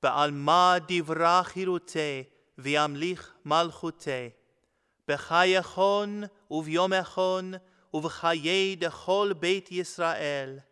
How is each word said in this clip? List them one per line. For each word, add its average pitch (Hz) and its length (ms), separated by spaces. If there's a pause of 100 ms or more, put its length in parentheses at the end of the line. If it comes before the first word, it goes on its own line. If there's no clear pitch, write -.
בעלמא 147 720 (120)
דברה 170 560
חירותי 165 800 (340)
וימליך 147 760 (100)
מלכותי, 151 840 (800)
בחייכון 185 1120 (280)
וביומכון 185 1040 (400)
ובחיי 170 800
דכל 185 640
בית 185 320
ישראל 151 840 (140)